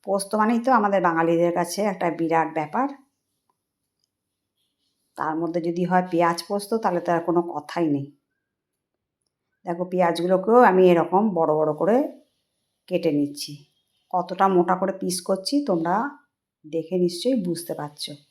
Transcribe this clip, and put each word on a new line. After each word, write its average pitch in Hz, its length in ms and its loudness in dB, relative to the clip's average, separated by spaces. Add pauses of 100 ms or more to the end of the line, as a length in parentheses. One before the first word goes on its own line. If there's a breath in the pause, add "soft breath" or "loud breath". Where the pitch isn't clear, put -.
পোস্ত 196 280 -2
মানেই 220 240 2
তো 240 120 -2
আমাদের 202 300 2
বাঙালিদের 170 520 2
কাছে 175 280 -2
একটা 185 300 -2
বিরাট 160 420 0
ব্যাপার। 151 340 -4 (2250)
তার 151 200 -4
মধ্যে 170 240 -2
যদি 170 220 -4
হয় 180 260 2
পেঁয়াজ 170 340 2
পোস্ত, 202 300 -6
তাহলে 196 280 -2
তো 175 100 -6
আর 165 140 2
কোনো 170 160 2
কথাই 170 480 -4
নেই। 139 180 -2 (1600)
দেখো 175 200 -4
পেঁয়াজগুলোকেও 180 760 2
আমি 185 260 6
এরকম 175 340 4 (100)
বড় 160 220 2
বড় 156 180 0
করে 165 240 2 (920)
কেটে 175 240 0
নিচ্ছি। 143 420 -4 (600)
কতটা 180 340 -2
মোটা 180 280 2
করে 190 180 -4
পিস 185 280 -6
করছি 190 340 -4 (100)
তোমরা 175 300 -2 (680)
দেখে 160 320 -6
নিশ্চয়ই 180 460 0
বুঝতে 170 300 -6
পারছো। 147 400 -12 (180)